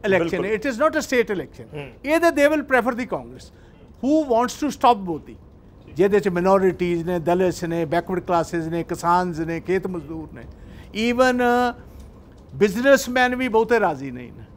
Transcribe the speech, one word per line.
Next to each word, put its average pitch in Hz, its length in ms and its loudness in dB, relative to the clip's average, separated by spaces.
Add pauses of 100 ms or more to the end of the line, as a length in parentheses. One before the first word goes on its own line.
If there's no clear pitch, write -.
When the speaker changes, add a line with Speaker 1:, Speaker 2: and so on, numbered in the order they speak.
Speaker 1:
ਇਲੈਕਸ਼ਨ 180 400 0
ਹੈ, 202 60 -2
Speaker 2:
ਬਿਲਕੁਲ। 220 200 -2
Speaker 1:
it 220 60 -6
is 269 80 0
not 311 180 2
a - 40 -6
state 226 300 0
election। 127 380 -12
Speaker 2:
ਹੂੰ। 143 160 -12 (140)
Speaker 1:
ਇਹਦੇ 330 220 4
they 302 280 4
will 294 120 -2
prefer 247 280 2
the 247 200 -6
Congress, 127 400 -12 (500)
who 302 200 2
wants 240 400 0
to 285 40 0
stop 208 420 2
Modi, 127 240 -10 (600)
ਜਿਹਦੇ 196 260 4
'ਚ 202 80 -2
ਮਿਨੋਰਿਟੀਜ਼ 180 760 2
ਨੇ, 175 140 -2
ਦਲਿਤਸ 175 460 0
ਨੇ, 170 200 -2
ਬੈਕਵਰਡ 170 360 -2
ਕਲਾਸਿਜ਼ 170 480 -2
ਨੇ, 165 140 -4
ਕਿਸਾਨਜ਼ 170 580 0
ਨੇ, 165 200 -4
ਖੇਤ 185 260 -2
ਮਜ਼ਦੂਰ 160 460 -10
ਨੇ, 123 100 -16 (720)
even 247 300 2 (1120)
ਬਿਜ਼ਨਸਮੈਨ 247 840 2
ਵੀ 254 120 -2
ਬਹੁਤੇ 226 320 2
ਰਾਜ਼ੀ 139 300 -2
ਨਹੀਂ 123 220 -14
ਨੇ। 113 120 -20 (120)